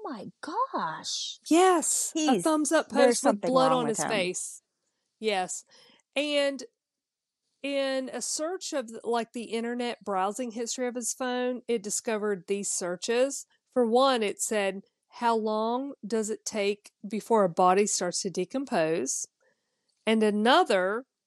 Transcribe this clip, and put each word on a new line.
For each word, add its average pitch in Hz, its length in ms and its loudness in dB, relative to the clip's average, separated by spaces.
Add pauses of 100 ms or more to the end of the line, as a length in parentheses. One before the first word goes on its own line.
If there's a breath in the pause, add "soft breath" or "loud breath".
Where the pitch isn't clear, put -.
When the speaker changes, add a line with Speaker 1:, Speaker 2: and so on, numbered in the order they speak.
Speaker 1:
my 226 260 -10 (120)
gosh. 247 960 -4 (100)
Speaker 2:
Yes, 339 680 4
a 320 60 -2 (120)
Speaker 1:
He's, 185 100 2
Speaker 2:
thumbs 311 280 2
up 320 200 2
Speaker 1:
there's 240 300 4
Speaker 2:
pose - 40 -4
with 240 160 2
Speaker 1:
something 254 100 -2
Speaker 2:
blood 262 200 4
Speaker 1:
wrong 254 100 2
Speaker 2:
on 233 60 0
Speaker 1:
with 220 100 -2
Speaker 2:
his - 80 -2
Speaker 1:
him. - 60 -2
Speaker 2:
face. 185 500 -4 (600)
Yes. 196 440 -4 (500 soft breath)
And 285 500 0 (960)
in 269 500 -2
a 240 80 -8
search 320 540 -6
of, 233 160 -6 (140)
like, 226 280 -2
the 233 120 -8
internet 233 600 -6
browsing 202 460 -2
history 233 360 -6
of 233 100 -6
his 240 180 -4
phone, 247 520 -4
it 233 160 -2
discovered 208 640 -4
these 202 240 -2
searches. 233 760 -2 (260)
For 247 140 2
one, 247 360 4
it 202 200 -2
said, 196 400 0 (300)
"How 233 240 0
long 226 580 -2 (120)
does 220 220 -2
it - 160 -6
take 202 480 -4 (160)
before 214 360 2
a 180 40 4
body 185 380 6
starts 180 360 -2
to 185 80 -4
decompose?" 175 960 -2 (800)
And 220 160 4
another, 214 840 2 (200)